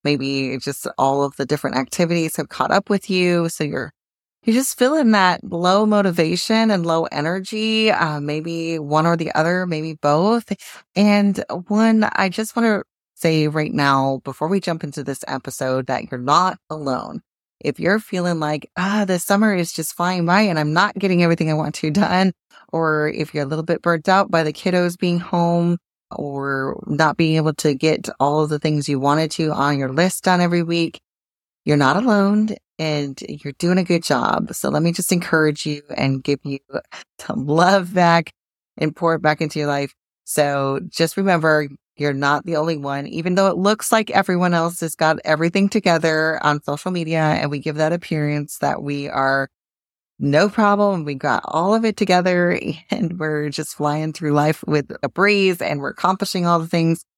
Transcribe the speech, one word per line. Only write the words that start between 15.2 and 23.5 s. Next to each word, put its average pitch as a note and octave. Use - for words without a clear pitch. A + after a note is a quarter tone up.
episode, C3
that B2
you're B2
not F3
alone. D3
If C#3+
you're F#3
feeling F3
like, D3+
"Ah, G3+
the F#3
summer G#3
is E3+
just -
flying F3
by F3+
and F3
I'm D3+
not G3
getting F#3
everything E3
I D3+
want D3+
to D#3
done," F3+
or D#3
if -
you're D3
a C#3
little D#3